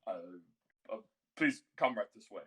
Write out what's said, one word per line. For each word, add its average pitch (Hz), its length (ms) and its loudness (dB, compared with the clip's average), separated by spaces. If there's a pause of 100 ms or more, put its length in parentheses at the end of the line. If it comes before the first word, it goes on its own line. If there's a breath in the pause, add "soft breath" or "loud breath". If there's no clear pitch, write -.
Uh, 90 840 -10
uh, 113 40 -6 (400)
please 147 260 2 (140)
come 127 180 4
right 104 200 0
this 110 160 -20
way. 95 140 -10